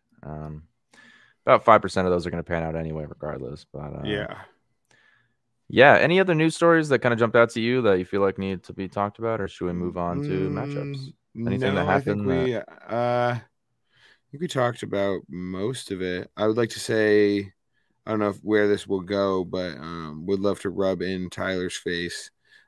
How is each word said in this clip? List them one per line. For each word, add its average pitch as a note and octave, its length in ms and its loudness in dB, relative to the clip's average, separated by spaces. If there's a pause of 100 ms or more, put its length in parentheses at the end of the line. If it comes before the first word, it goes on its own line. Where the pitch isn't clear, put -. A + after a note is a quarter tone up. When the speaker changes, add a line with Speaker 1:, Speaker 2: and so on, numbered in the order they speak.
(220)
Speaker 1:
Um, D2+ 400 -12 (840)
about A#2+ 200 4
five G#2+ 180 8
percent F#2+ 240 -2
of F2+ 60 4
those F2 140 0
are F2+ 40 -4
gonna E2+ 120 -6
pan E2 200 -4
out D#2+ 140 -4
anyway, D#2 300 -6
regardless. D2 640 -12
But, C#2+ 240 -12
uh, C#2+ 100 -12
Speaker 2:
Yeah. G#2 340 -6 (1300)
Speaker 1:
yeah, B2+ 280 10
any E3+ 240 4
other F#3 140 4
news D#3 220 2
stories E3 320 4
that B2+ 120 4
kinda A#2+ 160 2
jumped A2 200 2
out A#2 140 8
to A#2 100 -4
you A#2+ 220 0
that G2 160 4
you F#2 60 -2
feel G2 180 -4
like G2 160 0
need F#2+ 260 -4
to - 80 -18
be F#2+ 160 -8
talked G2+ 300 -4
about, A2+ 220 -2
or F#2+ 80 -6
should - 180 -8
we F2 60 -2
move F2 260 -4
on F2 240 -2
to D3 260 -2
Speaker 2:
Mm, D3 40 -4
Speaker 1:
matchups? C#3+ 600 -8 (240)
Anything A#2 380 -2
Speaker 2:
no, F2+ 100 0
Speaker 1:
that F#2+ 40 -2
Speaker 2:
I F#2+ 120 2
think - 60 -6
Speaker 1:
happened G#2 200 -2
Speaker 2:
we, C3 260 0
Speaker 1:
that - 160 -8 (220)
Speaker 2:
uh, A#2+ 460 0
I A#2 60 -10 (880)
think C#3+ 100 -12
we F3 80 -6
talked A#2+ 360 -2
about G2 440 -2
most F#2 640 -8
of F#2+ 100 -6
it. F2+ 360 -6
I G#2+ 100 0
would A2 100 2
like A#2 140 0
to - 100 -12
say, G#2 720 2 (540)
I - 40 -6
don't A2 100 -2
know G#2 100 2
if, G2 80 -10
where G#2 300 2
this G2+ 180 0
will G2 160 -2
go, F#2+ 420 -2
but, F2+ 320 -6
um, D#2+ 500 -12
would G2 140 0
love G2 200 -2
to G2 100 -6
rub F#2 320 -2
in F#2 260 -6
Tyler's F#2 480 -6
face. F2 540 -8 (380)